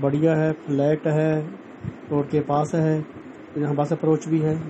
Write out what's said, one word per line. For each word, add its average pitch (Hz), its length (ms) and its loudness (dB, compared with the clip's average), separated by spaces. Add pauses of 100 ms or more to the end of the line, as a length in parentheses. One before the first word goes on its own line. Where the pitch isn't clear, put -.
बढ़िया 151 340 2
है, 156 180 2
फ्लैट 151 540 0
है, 156 340 2 (720)
रोड 143 180 0
के 151 100 2
पास 147 360 0
है, 156 460 0 (360)
यहाँ 147 180 0
बस 147 180 0
अप्रोच 156 340 0
भी 160 120 2
है, 156 180 0 (120)